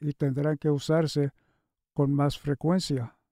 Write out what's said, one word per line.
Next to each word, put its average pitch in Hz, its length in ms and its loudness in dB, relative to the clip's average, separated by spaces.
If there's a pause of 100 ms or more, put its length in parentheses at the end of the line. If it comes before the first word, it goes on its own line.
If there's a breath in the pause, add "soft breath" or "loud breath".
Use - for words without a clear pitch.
y 147 140 -4
tendrán 143 420 0
que 151 140 0
usarse 147 640 0 (600)
con 143 220 2
más 143 240 0
frecuencia. 143 800 -2 (140)